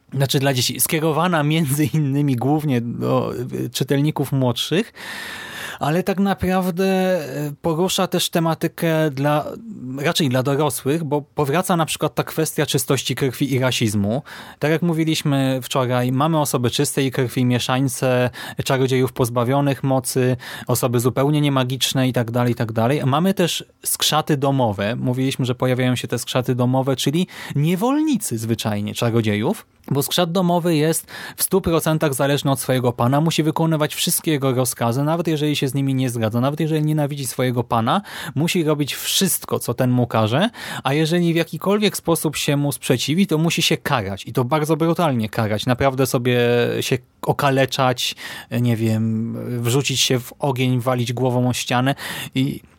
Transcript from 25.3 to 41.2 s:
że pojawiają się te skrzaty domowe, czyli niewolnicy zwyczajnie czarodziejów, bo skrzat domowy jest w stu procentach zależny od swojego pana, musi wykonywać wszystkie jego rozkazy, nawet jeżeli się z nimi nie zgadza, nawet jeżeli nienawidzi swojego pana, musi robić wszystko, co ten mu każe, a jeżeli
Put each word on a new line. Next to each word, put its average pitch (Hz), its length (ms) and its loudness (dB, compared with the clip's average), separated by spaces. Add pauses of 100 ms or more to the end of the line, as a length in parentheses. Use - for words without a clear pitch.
że 123 100 0
pojawiają 127 420 0
się - 120 -6
te 120 100 -2
skrzaty 127 360 -2
domowe, 127 420 2
czyli 165 300 0 (280)
niewolnicy 196 840 0
zwyczajnie 107 560 -2
czarodziejów, 113 720 0 (240)
bo 139 120 0
skrzat 170 300 -2
domowy 175 440 2
jest 160 300 2 (300)
w - 60 -6
stu 190 180 2
procentach 160 540 2
zależny 139 360 2
od 131 100 0
swojego 123 320 0
pana, 131 280 2
musi 160 220 2
wykonywać 156 520 0
wszystkie - 360 -2
jego 135 240 2
rozkazy, 120 480 0
nawet 165 240 0
jeżeli 151 300 0
się 139 120 0
z 123 60 -4
nimi 135 200 0
nie 131 160 0
zgadza, 113 300 0
nawet 143 200 0
jeżeli 156 220 0
nienawidzi 147 440 0
swojego 127 380 0
pana, 123 380 0 (320)
musi 165 300 0
robić 147 300 0
wszystko, - 640 -2
co - 160 -4
ten 127 160 2
mu 123 160 4
każe, 123 440 2 (340)
a 135 100 0
jeżeli 165 380 2